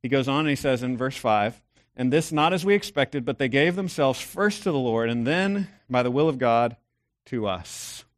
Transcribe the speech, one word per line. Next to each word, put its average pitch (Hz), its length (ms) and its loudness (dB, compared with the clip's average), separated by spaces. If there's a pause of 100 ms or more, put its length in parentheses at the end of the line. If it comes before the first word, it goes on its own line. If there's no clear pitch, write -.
He 123 60 -6
goes 135 180 2
on 139 140 0
and 156 80 0
he 143 60 2
says 127 280 0
in 127 120 -2
verse 131 220 -4
five, 107 420 0 (360)
"And 127 180 0
this 160 180 0
not 160 220 2
as 175 100 -2
we 202 120 4
expected, 139 500 -2
but 139 140 -4
they 135 100 0
gave 151 260 2
themselves 156 460 0
first 208 420 -2
to 185 80 0
the 143 60 0
Lord, 117 320 0
and 117 160 -2
then 190 440 0 (200)
by 123 140 2
the 123 80 0
will 147 180 2
of 135 80 -4
God 120 400 2 (500)
to 110 200 -4
us." - 580 -8 (120)